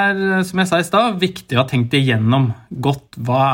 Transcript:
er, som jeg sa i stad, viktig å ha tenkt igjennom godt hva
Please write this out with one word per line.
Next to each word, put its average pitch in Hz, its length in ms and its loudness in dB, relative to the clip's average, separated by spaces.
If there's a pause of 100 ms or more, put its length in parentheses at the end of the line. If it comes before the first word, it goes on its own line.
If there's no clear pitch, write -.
er, 190 400 0
som 185 120 -4
jeg 185 80 0
sa 170 120 2
i 170 80 -2
stad, 208 320 0
viktig 180 360 -4
å 120 60 4
ha - 60 -2
tenkt 120 280 0
igjennom 123 540 2 (340)
godt 139 360 -4
hva 123 240 0 (100)